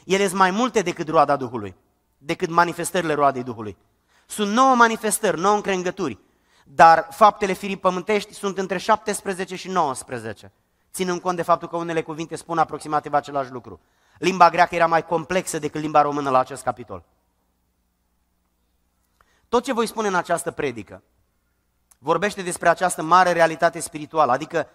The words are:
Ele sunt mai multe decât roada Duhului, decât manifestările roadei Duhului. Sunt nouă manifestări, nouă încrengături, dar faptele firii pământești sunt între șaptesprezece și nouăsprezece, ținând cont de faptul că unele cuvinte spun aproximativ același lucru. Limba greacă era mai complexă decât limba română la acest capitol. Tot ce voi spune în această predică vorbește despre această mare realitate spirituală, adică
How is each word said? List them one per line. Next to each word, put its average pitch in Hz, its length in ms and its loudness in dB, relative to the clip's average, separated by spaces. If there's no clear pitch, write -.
Ele 196 220 2
sunt 185 120 -2
mai 185 120 6
multe 226 300 0
decât 170 280 -4
roada 147 260 4
Duhului, 117 400 -8
decât 165 320 -6
manifestările 170 640 0
roadei 139 300 0
Duhului. 110 340 -10
Sunt 208 260 -4
nouă 262 240 4
manifestări, 220 640 2
nouă 196 160 4
încrengături, 180 640 -4
dar 160 460 6
faptele 208 420 4
firii 196 240 -6
pământești 190 560 -2
sunt 196 240 -6
între 190 200 -4
șaptesprezece 190 800 -4
și 175 120 -12
nouăsprezece, 123 840 -4
ținând 180 280 -4
cont 180 140 -4
de 170 60 -4
faptul 170 260 0
că 170 100 -8
unele 170 240 -4
cuvinte 160 340 -10
spun 165 220 -8
aproximativ 151 560 -4
același 143 380 -4
lucru. 117 280 -16
Limba 180 320 4
greacă 170 260 2
era 170 120 2
mai 165 180 0
complexă 165 540 -4
decât 151 220 -8
limba 151 200 2
română 147 280 0
la 131 100 4
acest 127 240 -4
capitol. 110 420 -8
Tot 240 140 0
ce 269 100 -4
voi 226 140 -2
spune 214 200 -4
în 190 80 -2
această 165 360 -2
predică 117 520 -10
vorbește 170 440 -2
despre 170 280 -2
această 175 320 0
mare 175 300 4
realitate 165 480 0
spirituală, 151 520 -2
adică 147 440 -2